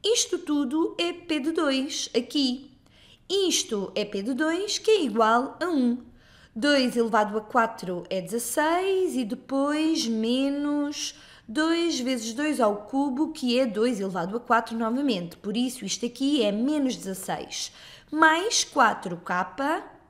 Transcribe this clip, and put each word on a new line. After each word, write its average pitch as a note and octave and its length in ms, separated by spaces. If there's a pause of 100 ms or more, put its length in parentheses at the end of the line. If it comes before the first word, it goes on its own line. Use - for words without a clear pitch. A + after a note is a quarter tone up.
Isto G#4+ 360
tudo D4 600
é E4+ 140
P D#4+ 280
de D4 120
dois C#4+ 640
aqui. B3+ 540 (580)
Isto E4 680
é G#3 120
P G3+ 160
de A#3 100
dois, E4 460
que - 120
é G#4 120
igual A3+ 580
a D#4+ 60
um. B3 320 (580)
Dois C4 400
elevado G#3+ 400
a A3 60
quatro G#3+ 680
é F#3+ 120
dezasseis D#4+ 960
e B3+ 100
depois C#4+ 840
menos C#4 1080 (320)
dois D#4+ 520
vezes A#3+ 340
dois C#4+ 280
ao G#3+ 160 (100)
cubo, C#4 460
que B3 260
é C4+ 80
dois G#3+ 340
elevado F#3+ 360
a A#3+ 40
quatro A#3 360
novamente. A3+ 600
Por G3+ 200
isso, A#3+ 280
isto G3 220
aqui C4+ 360
é G#3 80
menos B3+ 460
dezasseis. - 760 (400)
Mais D#4+ 520
quatro G3+ 540
k C4+ 680 (260)